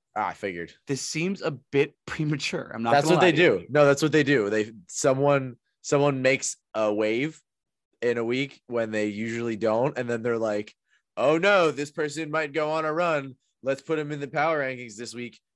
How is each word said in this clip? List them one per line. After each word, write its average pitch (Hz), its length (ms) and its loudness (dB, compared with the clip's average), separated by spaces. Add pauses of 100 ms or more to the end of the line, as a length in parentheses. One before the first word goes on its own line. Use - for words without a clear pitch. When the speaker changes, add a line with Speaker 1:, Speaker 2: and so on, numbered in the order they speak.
(160)
Speaker 1:
Ah, 104 120 -2
I 85 40 -6
figured. 85 400 -8 (140)
Speaker 2:
This 135 160 -6
seems 185 400 -4
a 165 80 -4
bit 143 500 -2
<laughs> - 60 -20
premature. 151 640 -4
I'm 113 120 -8
not 117 80 0
Speaker 1:
That's 143 140 4
Speaker 2:
gonna 175 100 4
Speaker 1:
what 160 80 4
Speaker 2:
lie 180 80 8
Speaker 1:
they 139 40 -2
Speaker 2:
to 160 140 6
Speaker 1:
do. 101 120 2
Speaker 2:
you. - 60 -18
Speaker 1:
No, 147 160 6
that's 139 180 6
what 151 100 2
they 156 100 6
do. 127 260 2
They, 107 240 0 (140)
someone, 135 720 2 (260)
someone 143 400 2
makes 131 340 0 (180)
a 107 180 2
wave 113 480 -2 (600)
in 120 160 0
a 117 80 -2
week 131 440 -4
when 117 240 -2
they 107 160 0
usually 113 480 -4
don't, 113 420 0
and 123 100 -6
then 117 140 -4
they're 117 160 -2
like, 107 340 -4 (440)
"Oh 139 200 2
no, 180 340 4
this 147 200 -6
person 151 400 -8
might 151 220 -4
go 151 180 -2
on 156 140 -2
a 156 80 -2
run. 151 440 -2 (260)
Let's 131 200 -4
put 160 160 -2
him 151 140 -6
in 147 80 -6
the 139 80 -8
power 156 320 0
rankings 123 360 -8
this 113 180 -12
week. 120 240 -12 (180)